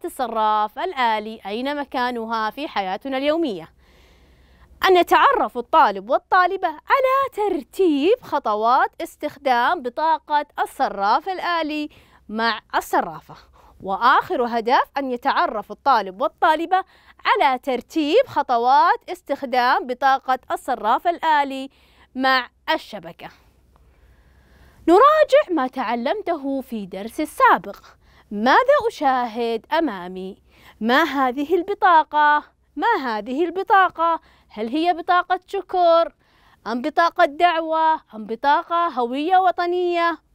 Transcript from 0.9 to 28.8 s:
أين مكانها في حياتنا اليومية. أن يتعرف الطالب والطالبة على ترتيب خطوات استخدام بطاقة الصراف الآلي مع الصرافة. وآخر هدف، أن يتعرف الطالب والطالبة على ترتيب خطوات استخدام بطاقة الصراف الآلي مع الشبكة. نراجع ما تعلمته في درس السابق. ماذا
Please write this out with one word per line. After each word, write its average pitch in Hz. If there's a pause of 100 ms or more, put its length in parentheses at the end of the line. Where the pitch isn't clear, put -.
أين 247
مكانها 240
في 277
حياتنا 208
اليومية. 277 (1120)
أن 370
يتعرف 339
الطالب 226
والطالبة 370
على 523
ترتيب 370
خطوات 240
استخدام 277
بطاقة 294 (140)
الصراف 233
الآلي 320 (400)
مع 220 (140)
الصرافة. 196 (480)
وآخر 247
هدف، 233 (140)
أن 269
يتعرف 240
الطالب 202
والطالبة 320 (420)
على 320
ترتيب 302
خطوات 277
استخدام 269
بطاقة 262 (120)
الصراف 269
الآلي 285 (460)
مع 262 (240)
الشبكة. 170 (1600)
نراجع 571
ما 277
تعلمته 269
في 220
درس 190
السابق. 302 (520)
ماذا 427